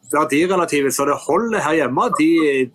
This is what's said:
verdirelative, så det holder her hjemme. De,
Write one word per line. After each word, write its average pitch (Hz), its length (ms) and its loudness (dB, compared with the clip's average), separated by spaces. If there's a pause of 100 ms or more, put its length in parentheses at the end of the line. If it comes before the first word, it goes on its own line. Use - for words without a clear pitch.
(120)
verdirelative, 156 800 0
så 139 120 -2
det 139 140 0
holder 214 400 -2
her 151 160 -2
hjemme. 160 420 0
De, 151 580 2